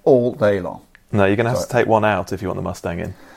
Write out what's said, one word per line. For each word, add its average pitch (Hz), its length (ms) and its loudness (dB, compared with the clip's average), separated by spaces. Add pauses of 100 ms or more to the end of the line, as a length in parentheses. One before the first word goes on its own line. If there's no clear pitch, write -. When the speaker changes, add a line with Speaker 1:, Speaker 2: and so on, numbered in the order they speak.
Speaker 1:
all 127 320 2
day 104 240 2
long. 87 260 -10 (280)
Speaker 2:
No, 101 140 4
you're 101 100 2
gonna 117 140 0
have 131 80 -2
Speaker 1:
Sorry. - 100 -6
Speaker 2:
to - 40 -10
take 117 140 2
one 107 180 2
out 98 280 -2
if 95 100 -6
you 92 60 -4
want 92 80 -4
the 95 60 -6
Mustang 90 360 -8
in. 87 160 -8 (220)